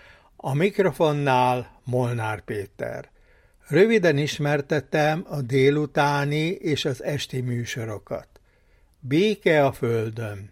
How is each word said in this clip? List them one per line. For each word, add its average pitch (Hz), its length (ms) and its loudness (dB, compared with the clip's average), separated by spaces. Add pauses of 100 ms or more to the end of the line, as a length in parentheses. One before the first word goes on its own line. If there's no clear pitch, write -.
(360)
A - 180 -6
mikrofonnál 143 1300 2
Molnár 120 580 -2
Péter. - 680 -10 (580)
Röviden 175 500 4
ismertetem 147 1080 -2
a 147 140 -6
délutáni 143 1040 2
és 165 380 -2
az 135 180 -4
esti 139 380 -6
műsorokat. 117 880 -8 (720)
Béke 160 680 2
a 135 60 2
földön 110 800 -4